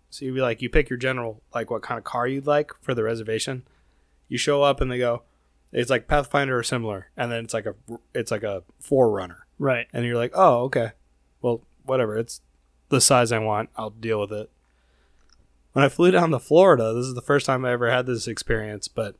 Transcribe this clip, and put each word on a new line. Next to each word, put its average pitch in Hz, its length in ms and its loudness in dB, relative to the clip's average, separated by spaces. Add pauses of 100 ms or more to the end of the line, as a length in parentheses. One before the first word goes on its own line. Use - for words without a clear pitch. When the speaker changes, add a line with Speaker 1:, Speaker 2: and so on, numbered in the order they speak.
(100)
Speaker 1:
So - 140 -14
you'd 131 100 -6
be 131 60 -2
like, 117 200 0
you 123 80 -6
pick 147 220 2
your 123 80 -4
general, 123 420 -6 (140)
like, 113 160 -6
what 113 120 -6
kind 120 160 -6
of - 60 -14
car 120 240 -2
you'd 135 180 -4
like 147 260 2 (100)
for 131 120 -4
the 117 80 -2
reservation. 113 600 -4 (680)
You 117 100 -4
show 143 240 2
up 139 180 4
and 131 100 0
they 123 80 -4
go, 120 240 0 (500)
"It's, 120 180 0
like, 123 180 0
Pathfinder 139 500 0
or 117 60 -2
similar." 110 520 -6
And 120 160 -4
then 117 120 -6
it's 113 100 -10
like 107 120 -4
a, 101 80 -6 (400)
it's 123 160 -4
like 107 120 -2
a 98 220 -6 (160)
four 131 300 4
runner. 92 360 -6 (120)
Speaker 2:
Right. 127 340 -2
Speaker 1:
And 120 120 -4
you're 120 120 -2
like, 120 180 -2
"Oh, 135 300 6
okay. 123 280 -2 (500)
Well, 120 200 0 (220)
whatever. 117 340 0
It's - 220 -8 (500)
the 131 100 4
size 120 320 4
I 110 60 0
want. 110 380 -2
I'll 107 140 -6
deal 110 300 -4
with 104 120 -6
it." 104 180 -10 (1200)
When 135 120 4
I 135 40 4
flew 175 220 4
down 175 220 2
to 127 80 -2
Florida, 147 520 6
this 123 140 -2
is 131 80 -10
the 120 80 -8
first 143 240 0
time 131 180 -2
I 123 60 -2
ever 120 200 0
had 127 160 0
this 120 200 -4
experience, 107 640 -6
but 107 320 -6